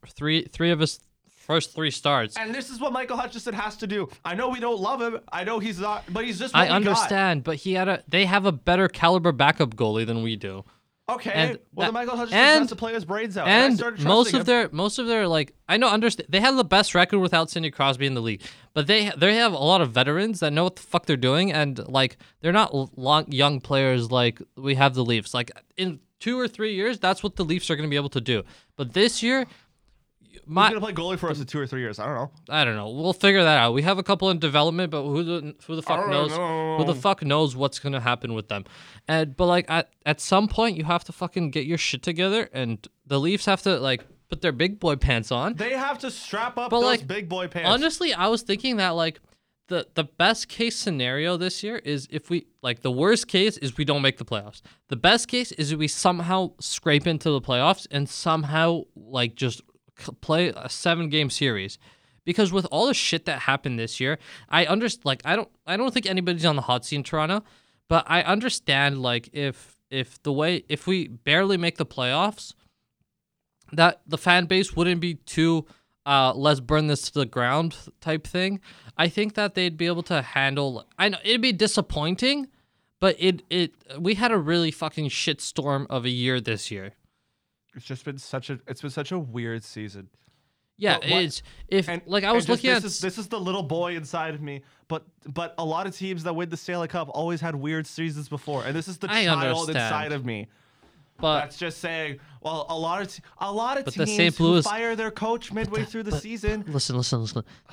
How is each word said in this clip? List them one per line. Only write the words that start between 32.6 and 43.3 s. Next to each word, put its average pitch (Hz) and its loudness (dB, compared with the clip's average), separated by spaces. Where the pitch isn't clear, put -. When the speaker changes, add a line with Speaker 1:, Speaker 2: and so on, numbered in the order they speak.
Speaker 1:
don't 113 2
know. 104 -6
We'll 160 -2
figure 196 8
that 156 8
out. 117 6
We 139 2
have 190 2
a 185 -4
couple 190 2
in 170 0
development, 160 2
but 147 -2
who 147 -2
the, 165 -6
who 160 -6
the 160 -6
Speaker 2:
I - -10
Speaker 1:
fuck 170 0
Speaker 2:
don't 202 0
Speaker 1:
knows? 147 2
Speaker 2:
know. 160 -2
Speaker 1:
Who 156 2
the 165 2
fuck 196 0
knows 143 2
what's 139 -2
gonna 139 -4
happen 120 -2
with 110 -6
them? 101 -6
And, 156 0
but, 180 2
like, 175 4
at, 160 -2
at 156 0
some 202 4
point, 220 0
you 160 -4
have 170 0
to 170 -18
fucking 170 -4
get 143 -2
your 165 -2
shit - -2
together, 190 0
and 117 -4
the 139 0
Leafs 180 0